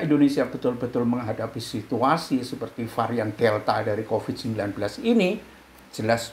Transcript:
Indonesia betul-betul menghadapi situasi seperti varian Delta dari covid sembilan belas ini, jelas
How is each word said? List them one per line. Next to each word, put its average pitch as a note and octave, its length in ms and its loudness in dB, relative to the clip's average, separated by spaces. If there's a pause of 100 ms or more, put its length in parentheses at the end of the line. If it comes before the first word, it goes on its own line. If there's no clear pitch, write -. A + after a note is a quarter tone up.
Indonesia C#3+ 400 4
betul-betul B2 560 -2
menghadapi A#2 560 -2
situasi B2+ 880 0
seperti A#2 400 -8
varian A2+ 480 -2
Delta A2 480 2
dari A2 240 -2
covid A2 320 -2
sembilan G#2 400 -2
belas G2+ 240 -4
ini, A3+ 400 4 (480)
jelas A2+ 440 0